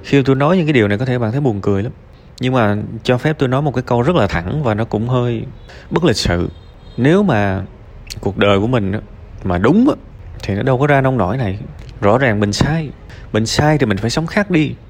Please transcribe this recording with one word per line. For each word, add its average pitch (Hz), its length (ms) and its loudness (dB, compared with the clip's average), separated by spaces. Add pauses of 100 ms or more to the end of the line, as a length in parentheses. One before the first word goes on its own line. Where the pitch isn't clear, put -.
Khi 139 200 2
tôi 135 120 2
nói 147 220 2
những 160 80 2
cái 156 80 0
điều 110 140 4
này 101 100 0
có 127 80 -2
thể 123 140 -2
bạn 110 120 -2
thấy 139 100 -2
buồn 104 200 0
cười 98 220 0
lắm. 131 80 -6 (480)
Nhưng 127 140 -2
mà 107 220 2 (280)
cho 123 140 2
phép 151 220 0
tôi 127 100 0
nói 131 120 0
một 151 140 -2
cái 127 80 -2
câu 120 180 0
rất 165 140 2
là 110 120 2
thẳng 92 360 -2
và 113 100 0
nó 110 120 -2
cũng 110 220 -4
hơi 120 360 -2 (460)
bất 165 140 0
lịch 127 120 4
sự. - 340 0 (480)
Nếu 160 260 4
mà 104 380 0 (580)
cuộc 98 180 -4
đời 101 220 4
của 107 80 0
mình 107 240 0
á, 107 80 -4 (440)
mà 90 140 0
đúng 185 320 4
á, - 60 0 (480)
thì 98 120 -2
nó 107 80 -2
đâu 127 140 2
có 147 100 2
ra 139 140 4
nông 131 160 0
nổi 98 200 0
này. 104 220 -4 (420)
Rõ 104 160 4
ràng 117 220 2
mình 101 140 0
sai. 151 360 0 (440)
Mình 110 120 0
sai 151 320 2
thì 135 80 2
mình 101 120 0
phải 113 120 -4
sống 156 180 -2
khác 208 220 -2
đi. 147 260 0 (140)